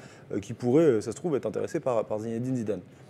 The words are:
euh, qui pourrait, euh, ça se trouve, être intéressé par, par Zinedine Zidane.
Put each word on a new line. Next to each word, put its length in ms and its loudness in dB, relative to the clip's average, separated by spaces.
euh, 80 -2
qui 100 -12
pourrait, 320 4
euh, 180 6
ça 100 -6
se 40 -8
trouve, 220 -2
être 80 -4
intéressé 340 -2
par, 240 0
par 160 -4
Zinedine 380 -4
Zidane. 240 -2